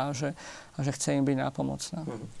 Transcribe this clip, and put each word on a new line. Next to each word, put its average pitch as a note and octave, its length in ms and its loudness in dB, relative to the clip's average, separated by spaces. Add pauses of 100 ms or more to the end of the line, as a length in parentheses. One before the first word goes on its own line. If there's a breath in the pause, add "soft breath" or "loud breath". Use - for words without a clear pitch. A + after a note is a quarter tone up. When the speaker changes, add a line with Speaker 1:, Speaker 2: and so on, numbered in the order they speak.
Speaker 1:
a C#3+ 80 0
že, C#3 240 0 (400 loud breath)
a - 80 -4
že C#3 80 2
chce C#3+ 240 2
im C#3 80 6
byť C#3 120 4 (120)
nápomocná. C#3 560 -2
Speaker 2:
Mhm. A2+ 200 -6 (160)